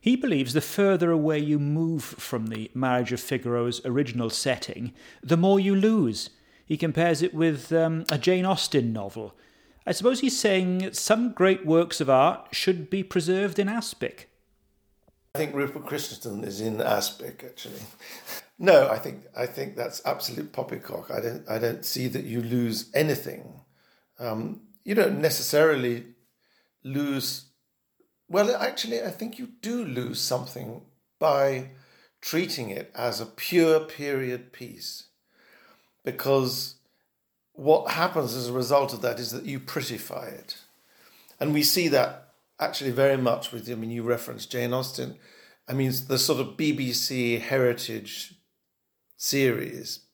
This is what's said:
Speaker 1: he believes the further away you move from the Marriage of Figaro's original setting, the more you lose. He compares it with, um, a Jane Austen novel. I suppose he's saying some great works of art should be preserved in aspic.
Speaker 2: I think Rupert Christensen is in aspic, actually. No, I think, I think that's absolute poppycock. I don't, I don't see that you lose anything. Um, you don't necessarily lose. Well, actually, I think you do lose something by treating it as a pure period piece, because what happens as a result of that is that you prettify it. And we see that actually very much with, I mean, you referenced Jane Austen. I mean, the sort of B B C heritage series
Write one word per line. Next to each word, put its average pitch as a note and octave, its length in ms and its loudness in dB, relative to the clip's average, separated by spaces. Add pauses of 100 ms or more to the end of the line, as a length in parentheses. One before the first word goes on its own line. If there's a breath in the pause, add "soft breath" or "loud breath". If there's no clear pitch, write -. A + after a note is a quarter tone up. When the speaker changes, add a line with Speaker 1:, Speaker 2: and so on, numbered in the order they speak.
Speaker 1:
he B3 160 4
believes C#3+ 380 0
the D3 80 4
further F#3+ 480 2
away D#3 280 2
you D3 200 0
move D#3 440 0
from - 440 -6
the A2 260 -8
Marriage B2 400 0
of B2 80 -4
Figaro's A#2+ 640 -2
original A#2+ 460 0
setting, - 640 -4 (280 loud breath)
the D#3 140 2
more G3 240 6
you G3 140 4
lose. F#3+ 560 2 (340 soft breath)
He D#3 140 -2
compares E3 420 2
it F3 140 0
with, D#3 360 2
um, D#3+ 400 2
a D3+ 60 0
Jane F3+ 300 4
Austen C3+ 480 2
novel. G#2 400 -8 (520 soft breath)
I - 60 0
suppose B3 280 2
he's C4 180 0
saying F#3 560 2
some A3+ 380 2
great F#3+ 340 4
works E3 340 4
of C#3 80 0
art C3+ 440 6
should F3 360 0
be G3 140 -2
preserved F#3 560 0
in G3 100 2
aspic. - 600 -6 (1040)
Speaker 2:
I C#3+ 40 -6
think D3 160 -2
Rupert C#3+ 320 -4
Christensen - 580 -8
is G2+ 180 -6
in A2 180 -2
aspic, - 640 -2
actually. - 360 -16 (760 loud breath)
No, D#3 300 8
I A2 100 2
think, - 260 -10 (100)
I A#2+ 120 -4
think - 300 -8
that's A#2 280 -8
absolute C#3 480 -4
poppycock. - 580 -8
I A2 100 -2
don't, A2+ 280 -6
I A2 100 -2
don't A#2 240 -2
see B2+ 260 -4
that A2+ 160 -4
you A#2 180 -4
lose A#2 520 -2
anything. - 680 -2 (580)
Um, A2 420 -6 (240)
you G3+ 100 -4
don't E3+ 240 4
necessarily D3 880 2 (760)
lose. C#3 640 -4 (840)
Well, G#3 260 2
actually, A#3 480 -4
I G#3+ 80 -4
think A3+ 280 -10
you B3 100 -12 (140)
do A#3+ 200 -4
lose B2 380 -6
something B2 640 -6 (360)
by C#3 520 2 (500 soft breath)
treating D#3 480 -4
it - 260 -10
as A#2 240 -2
a A2+ 80 -8
pure D#3+ 540 4
period C3+ 720 -6
piece, - 540 -14 (960 soft breath)
because C3 720 0 (800)
what D3 380 4
happens D#3+ 420 0
as B2 140 -6
a A#2+ 40 -6
result C3 400 2
of A2 100 -8
that A#2 160 -2
is A2+ 140 -8
that B2 120 -10
you C#3 140 -6
prettify - 760 -8
it. - 260 -16 (800 soft breath)
And D3 140 0
we D3 100 2
see E3 260 4
that C3 400 2 (300)
actually C#3 320 -4
very C3+ 280 4
much B2 340 0
with, A2+ 180 -10
I A#2+ 40 -6
mean, A2+ 160 -8
you A#2 120 -6
referenced A#2 480 -4
Jane A#2+ 220 -2
Austen. C3 460 -4 (500 soft breath)
I B2+ 40 -8
mean, C3 200 0 (160)
the C3+ 100 0
sort C3 220 2
of - 180 -6
B D3+ 140 2
B B2+ 200 -2
C A#2+ 460 0
heritage A#2+ 960 -2 (880)
series - 800 0 (140)